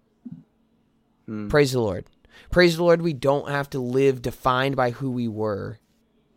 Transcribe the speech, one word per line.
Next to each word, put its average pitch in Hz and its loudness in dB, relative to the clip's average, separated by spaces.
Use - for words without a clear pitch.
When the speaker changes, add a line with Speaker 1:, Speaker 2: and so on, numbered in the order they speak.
Speaker 1:
Hmm. 107 -8
Speaker 2:
Praise 139 2
the 127 0
Lord. 101 -4
Praise 175 4
the 165 -2
Lord, 170 4
we 170 -2
don't 135 0
have 143 -4
to 143 -6
live 131 2
defined 127 0
by 127 2
who 131 -6
we 120 -4
were. 104 -4